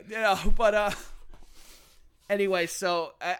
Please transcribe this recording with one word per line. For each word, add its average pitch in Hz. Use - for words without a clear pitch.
yeah, 208
but, 214
uh, 208
anyway, 196
so 170
I, 175